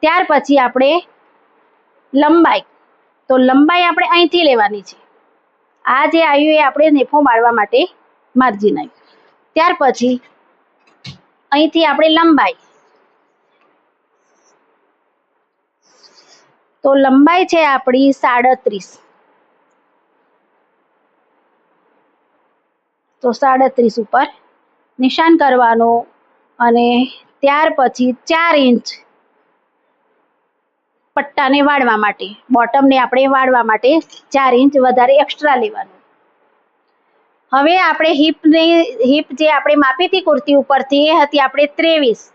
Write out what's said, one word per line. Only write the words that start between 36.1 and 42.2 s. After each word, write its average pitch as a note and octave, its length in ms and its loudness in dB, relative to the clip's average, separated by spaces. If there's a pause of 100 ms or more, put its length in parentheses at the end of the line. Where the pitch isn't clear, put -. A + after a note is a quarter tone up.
હવે C#4+ 260 0
આપણે D#4+ 420 0
હિપને, D#4+ 420 2 (480)
હિપ D4+ 220 0
જે D4+ 180 -2
આપણે D4 240 0
માપી D4 340 0
હતી F#4+ 120 -2
કુર્તી D4 340 -2
ઉપરથી C#4 540 0
એ D#4+ 120 2
હતી D4 240 0
આપણે C4+ 220 -2
ત્રેવીસ. D4+ 560 -2 (120)